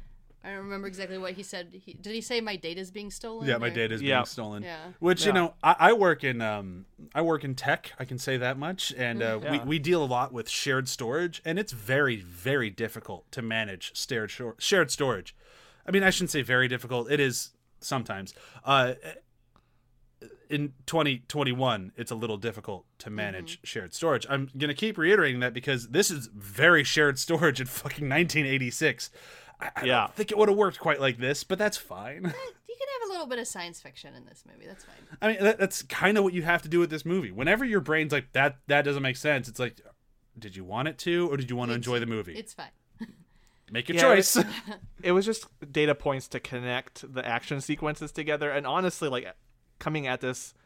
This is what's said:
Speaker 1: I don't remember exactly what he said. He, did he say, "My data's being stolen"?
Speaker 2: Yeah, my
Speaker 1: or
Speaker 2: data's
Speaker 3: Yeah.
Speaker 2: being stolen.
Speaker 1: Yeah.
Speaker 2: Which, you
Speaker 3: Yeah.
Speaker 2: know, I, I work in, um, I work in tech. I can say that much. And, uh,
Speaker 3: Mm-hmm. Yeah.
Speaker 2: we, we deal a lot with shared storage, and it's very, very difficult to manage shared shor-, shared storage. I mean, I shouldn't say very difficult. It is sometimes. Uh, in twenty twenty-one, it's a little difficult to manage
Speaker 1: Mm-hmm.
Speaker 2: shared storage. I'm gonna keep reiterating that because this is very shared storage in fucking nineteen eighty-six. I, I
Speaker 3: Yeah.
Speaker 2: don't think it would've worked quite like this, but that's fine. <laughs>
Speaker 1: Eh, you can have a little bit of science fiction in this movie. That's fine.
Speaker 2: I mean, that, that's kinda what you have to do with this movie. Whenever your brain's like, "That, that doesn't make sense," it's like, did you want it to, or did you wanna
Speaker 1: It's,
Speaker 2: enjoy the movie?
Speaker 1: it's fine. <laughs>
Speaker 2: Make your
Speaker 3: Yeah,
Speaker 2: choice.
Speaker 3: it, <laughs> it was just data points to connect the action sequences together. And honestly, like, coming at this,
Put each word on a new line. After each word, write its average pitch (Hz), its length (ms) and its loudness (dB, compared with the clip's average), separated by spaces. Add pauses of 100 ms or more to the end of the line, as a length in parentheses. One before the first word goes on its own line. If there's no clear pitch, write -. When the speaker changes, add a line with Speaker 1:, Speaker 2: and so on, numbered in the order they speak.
(440)
Speaker 1:
I - 60 -14
don't 196 80 -10
remember 196 300 -8
exactly 190 300 -10
what 185 180 -8
he 196 80 -12
said. 180 280 -12
He, 185 220 -20
did 202 200 -12
he 226 60 -4
say, 233 220 -2
"My 208 160 -4
data's 175 340 -8
being 208 180 -10
stolen"? 226 380 -10
Speaker 2:
Yeah, 120 100 2
my 117 100 -2
Speaker 1:
or - 20 -2
Speaker 2:
data's 113 320 -2
Speaker 3:
Yeah. 139 160 2
Speaker 2:
being 123 80 2
stolen. 107 380 -10
Speaker 1:
Yeah. 165 160 -12 (200)
Speaker 2:
Which, 175 220 4
you 190 60 0
Speaker 3:
Yeah. 202 80 4
Speaker 2:
know, 175 180 2 (100)
I, 165 160 8
I 185 140 10
work 180 320 4
in, 120 160 0
um, 98 440 -4 (300)
I 151 60 0
work 156 240 0
in 135 100 -4
tech. 139 420 -2
I 135 60 -8
can 127 140 -8
say 131 180 -2
that 127 220 0
much. 160 400 -4
And, 120 260 0
uh, 113 140 2
Speaker 3:
Mm-hmm. 110 80 -8
Yeah. 147 60 -2 (120)
Speaker 2:
we, 131 60 -4
we 160 100 2
deal 160 240 2
a - 40 0
lot 123 260 0
with 117 160 -8
shared 131 400 0
storage, 156 560 -4
and 165 120 -2
it's 208 140 -4
very, 123 460 0
very 104 520 -4
difficult 104 640 -8
to 131 100 -10
manage 110 540 -6
shared 110 340 -4
shor-, 117 300 -10
shared 175 320 4
storage. 117 420 -2 (540)
I 180 40 -6
mean, 196 120 6
I 190 60 6
shouldn't 180 220 2
say 143 100 0
very 123 260 4
difficult. 120 420 -2
It 143 120 4
is 131 300 0 (280)
sometimes. 104 540 -6 (320)
Uh, 127 300 4 (1500)
in 147 240 -4 (120)
twenty 147 420 0
twenty-one, 123 680 0
it's 117 160 -8
a 120 40 -6
little 110 220 -4
difficult 104 480 -8 (140)
to - 100 -14
manage 98 480 -8
Speaker 1:
Mm-hmm. - 80 -20
Speaker 2:
shared 92 280 -10
storage. 147 360 0
I'm 135 280 -2
gonna 147 160 -2
keep 214 240 -2
reiterating 160 440 4
that 123 120 0
because 123 360 -4
this 175 220 4
is 139 220 -6
very 139 500 4
shared 143 360 4
storage 151 420 2
in 127 60 -6
fucking 143 400 -8
nineteen 151 380 2
eighty-six. 135 640 0 (500)
I, - 140 -8
I - 100 -4
Speaker 3:
Yeah. 123 160 4
Speaker 2:
don't - 140 -2
think 214 160 -4
it 208 60 -2
would've 208 200 8
worked 202 220 4
quite 147 200 2
like 131 200 2
this, 131 240 -2
but 185 140 -2
that's 208 200 0
fine. 127 480 -10
<laughs> 170 100 -2
Speaker 1:
Eh, 508 160 -10 (160)
you 466 80 -12 (120)
can - 0 - (140)
have 427 80 -4
a - 20 -6
little 339 160 -6
bit 240 120 -4
of 220 80 -6
science 170 340 -10
fiction 135 340 -20
in 123 100 -20
this - 260 -20
movie. - 140 -20
That's - 200 -18
fine. - 100 -20 (260)
Speaker 2:
I 202 60 4
mean, 202 160 4
that, 214 160 6
that's 196 240 0
kinda 202 400 4
what 185 100 2
you 175 100 0
have 170 200 4
to 156 60 -10
do 170 100 4
with 170 100 4
this 156 160 -6
movie. 165 260 -2
Whenever 160 320 2
your 220 180 2
brain's 156 300 0
like, 139 220 0
"That, 139 240 4 (100)
that 143 160 6
doesn't 139 200 0
make 127 140 -2
sense," 139 300 0
it's 117 120 -10
like, 123 200 -4 (580)
did 107 180 -14
you 95 80 -12
want 107 240 -4
it 147 120 -8
to, 175 320 2
or 143 60 0
did 131 120 -4
you 123 60 -4
wanna 120 180 -2
Speaker 1:
It's, 120 40 0
Speaker 2:
enjoy 120 220 0
the 117 80 -2
movie? 110 280 -6
Speaker 1:
it's 208 180 -14
fine. 151 140 -14 (320)
<laughs> 226 80 -12 (640)
Speaker 2:
Make 117 160 -6
your 170 100 -2
Speaker 3:
Yeah, 170 40 6
Speaker 2:
choice. 196 340 6
Speaker 3:
it, - 120 4 (280)
<laughs> - 280 -16
it 175 80 4
was 190 140 4
just 220 200 -4 (260)
data 151 220 4
points 139 360 -4
to 127 100 -6
connect 123 760 -8
the 127 120 -4
action 123 360 -2
sequences 151 500 -4
together. 151 380 -2
And 143 160 -2
honestly, 170 440 0
like, 123 180 -4 (520)
coming 151 280 -4
at 127 140 -2
this, 127 320 -6 (120)